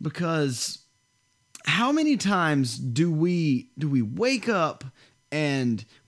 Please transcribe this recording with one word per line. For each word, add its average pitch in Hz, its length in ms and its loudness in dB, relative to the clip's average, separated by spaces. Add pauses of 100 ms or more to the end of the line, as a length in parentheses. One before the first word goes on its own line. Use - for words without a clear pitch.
because 156 760 -2 (880)
how 220 280 2
many 302 240 2
times 156 600 2
do 131 320 0
we, 160 680 0
do 151 100 -2
we 135 140 2
wake 208 460 -2
up 175 340 0 (480)
and 135 540 -2 (240)